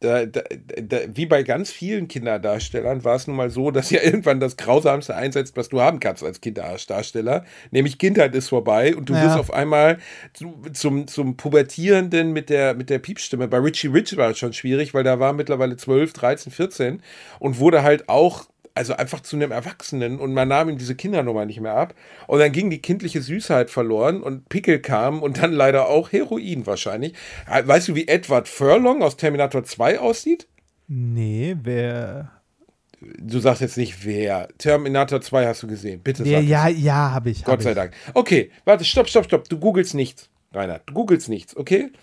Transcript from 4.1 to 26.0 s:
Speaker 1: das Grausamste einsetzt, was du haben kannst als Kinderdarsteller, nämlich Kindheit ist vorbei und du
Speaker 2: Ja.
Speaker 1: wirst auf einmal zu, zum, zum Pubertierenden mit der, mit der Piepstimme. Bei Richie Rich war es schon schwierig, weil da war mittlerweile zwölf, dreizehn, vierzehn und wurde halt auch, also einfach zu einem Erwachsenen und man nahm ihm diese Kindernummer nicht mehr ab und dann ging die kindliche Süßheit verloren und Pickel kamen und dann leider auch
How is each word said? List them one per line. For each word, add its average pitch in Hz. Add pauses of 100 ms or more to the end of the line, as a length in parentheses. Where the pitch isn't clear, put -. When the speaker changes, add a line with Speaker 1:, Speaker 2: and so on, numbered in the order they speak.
Speaker 1:
das 127
Grausamste 143
einsetzt, 135
was 120
du 131
haben 143
kannst 92
als -
Kinderdarsteller, 107 (260)
nämlich 135
Kindheit 185
ist 131
vorbei 120
und 143
du -
Speaker 2:
Ja. 160
Speaker 1:
wirst 160
auf -
einmal 151 (340)
zu, 160 (120)
zum, 139
zum 131
Pubertierenden 165
mit 151
der, 139
mit 131
der 135
Piepstimme. 127
Bei 120
Richie 147
Rich 170
war 120
es 110
schon 120
schwierig, 135
weil 135
da 127
war 135
mittlerweile 131
zwölf, 135
dreizehn, 131
vierzehn 143 (380)
und 127
wurde 151
halt 147
auch, 165 (320)
also 123
einfach 131
zu -
einem 147
Erwachsenen 123
und 135
man 131
nahm 147
ihm 151
diese 127
Kindernummer 127
nicht 107
mehr 110
ab 147 (320)
und 143
dann 147
ging 185
die 156
kindliche 175
Süßheit 135
verloren 120
und 135
Pickel 170
kamen 135
und 139
dann 165
leider 135
auch 160